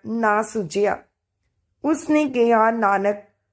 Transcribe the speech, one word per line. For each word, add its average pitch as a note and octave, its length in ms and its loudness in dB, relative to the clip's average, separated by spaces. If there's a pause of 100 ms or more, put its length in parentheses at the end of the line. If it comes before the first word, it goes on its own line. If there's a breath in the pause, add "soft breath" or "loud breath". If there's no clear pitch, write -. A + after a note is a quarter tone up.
ਨਾ A3 360 0
ਸੁਝਿਆ। G3+ 560 -2 (880)
ਉਸ D4+ 260 -2
ਨੇ D4+ 140 2
ਕਿਹਾ, A#3 460 2
"ਨਾਨਕ, G3+ 460 0 (360)